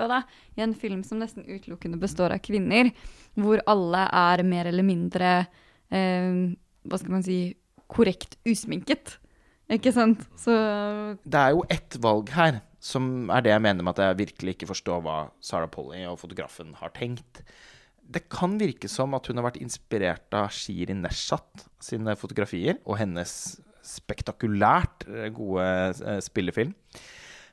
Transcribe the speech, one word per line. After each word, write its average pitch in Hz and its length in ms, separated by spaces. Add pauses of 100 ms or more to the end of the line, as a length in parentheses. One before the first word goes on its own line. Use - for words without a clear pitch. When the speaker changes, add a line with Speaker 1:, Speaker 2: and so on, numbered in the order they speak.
Speaker 1:
og 233 80
da, 247 80 (400)
i 214 80
en 226 80
film 196 320
som 220 160
nesten 220 240
utelukkende 175 560
består 185 320
av 196 100
kvinner, 208 460 (480)
hvor 208 320
alle 185 320 (100)
er 180 320
mer 175 220
eller 180 180
mindre, 180 460 (640)
eh, 185 400 (580)
hva 185 100
skal 180 140
man 190 100
si, 185 140 (500)
korrekt - 560
usminket. - 680 (560)
Ikke 226 240
sant? 226 320 (100)
Så 233 220 (640)
Speaker 2:
Det 143 160
er 139 140
jo 175 160
ett - 320
valg 110 320
her, 160 260 (200)
som 127 520
er 123 100
det 113 120
jeg 107 80
mener 95 240
med 90 100
at 98 80
jeg 95 220
virkelig - 320
ikke 82 160
forstår 87 320
hva 78 240 (100)
Sarah 82 300
Polley 78 360
og 87 140
fotografen 82 560
har 85 220
tenkt. - 460 (580)
Det - 260
kan 190 320
virke 147 300
som 135 260
at - 120
hun 120 100
har 120 100
vært - 140
inspirert 101 720
av 101 180
Shiri 87 420
Neshat - 720 (160)
sine 110 380
fotografier 101 680
og 101 160
hennes 87 320 (540)
spektakulært, - 1200
eh, 107 220
gode, 98 360 (400)
eh, 101 160
spillefilm. 110 520 (800)